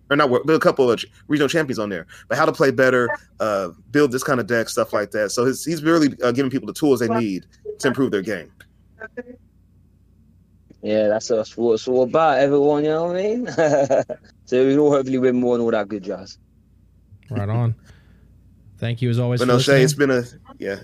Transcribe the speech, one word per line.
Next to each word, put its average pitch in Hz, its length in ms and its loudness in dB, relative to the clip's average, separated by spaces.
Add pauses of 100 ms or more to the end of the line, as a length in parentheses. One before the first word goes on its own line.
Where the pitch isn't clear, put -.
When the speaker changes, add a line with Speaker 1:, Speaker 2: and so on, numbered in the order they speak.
(100)
Speaker 1:
or 143 60 2
not, 147 120 2
wor-, 123 160 2
but 156 100 4
a 156 40 4
couple 135 320 2
of 107 80 2
ch-, - 80 -12 (220)
regional 143 200 0
champions 123 300 -2
on 107 100 -6
there. 87 160 -8 (220)
But 113 100 -4
how 151 100 2
to 160 60 2
play 139 200 2
better, 127 360 2 (300)
uh, 98 300 -2 (240)
build 143 180 2
this 131 140 -4
kind 131 160 -2
of 101 80 -6
deck, 113 200 -2
stuff - 240 -4
like 104 200 -4
that. 107 180 -2
So 120 140 -2
his, 127 200 -2
he's 151 200 -6
really, 156 400 2
uh, 123 80 2
giving 131 180 -2
people 120 160 -6
the 104 60 -10
tools 135 260 2
they 117 100 -2
need 110 380 -4 (320)
to - 80 -4
improve 127 240 0
their 101 120 -2
game. 90 280 -8 (2250)
Speaker 2:
Yeah, 107 240 0
that's, 107 220 -2
that's 110 280 -4
what 117 180 2
it's - 120 -4
all 127 160 2
about, 143 360 2
everyone. 143 440 2
You 151 80 0
know 160 140 -2
what 175 120 -4
I 185 60 -4
mean? 226 240 -4
<laughs> 143 680 0 (300)
So 127 200 2
we 135 60 4
can 143 80 4
all 147 100 4
hopefully 131 280 0
win 123 180 2
more 123 180 0
and 117 80 0
all 117 80 0
that 104 180 -2
good 101 140 -8
jazz. 92 340 -12 (960)
Speaker 3:
Right 104 180 -6
on. 113 260 -2 (1040)
Thank 117 220 -6
you 123 80 -2
as 117 100 0
always 123 220 -2
Speaker 1:
But 127 60 2
Speaker 3:
for 123 60 2
Speaker 1:
no, 123 80 4
Shay, 135 200 4
Speaker 3:
listening. 127 40 6
Speaker 1:
it's 143 100 0
been 139 160 2
a, - 480 -4
yeah, 98 260 -6